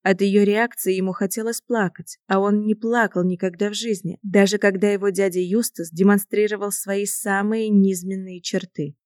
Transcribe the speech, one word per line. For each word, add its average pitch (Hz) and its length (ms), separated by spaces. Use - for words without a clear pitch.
От 190 200
её 202 240
реакции 208 480
ему 185 180
хотелось 220 480
плакать, 202 680
а 190 120
он 208 260
не 214 80
плакал 220 520
никогда 185 440
в 208 40
жизни, 208 500
даже 196 340
когда 202 340
его 202 180
дядя 185 320
Юстас 180 500
демонстрировал 202 800
свои 196 340
самые 208 640
низменные 190 760
черты. 180 540